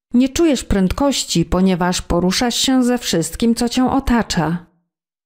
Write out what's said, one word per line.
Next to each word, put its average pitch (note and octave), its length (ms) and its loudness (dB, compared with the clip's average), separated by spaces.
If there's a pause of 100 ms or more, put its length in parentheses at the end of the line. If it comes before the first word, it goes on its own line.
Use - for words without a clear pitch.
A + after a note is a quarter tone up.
(140)
Nie B3+ 140 4
czujesz D4 360 0
prędkości, F#3+ 800 0
ponieważ F3+ 580 0
poruszasz F#3 520 0
się C4 300 2
ze A#3+ 140 0
wszystkim, - 560 -2
co A#3+ 140 -2
cię B3+ 220 0
otacza. G3 760 -2 (600)